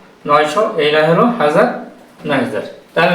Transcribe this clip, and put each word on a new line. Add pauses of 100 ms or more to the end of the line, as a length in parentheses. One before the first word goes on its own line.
(260)
নয়শো,
এই
নয়
হলো
হাজার, (600)
নয়
হাজার। (320)
তাহলে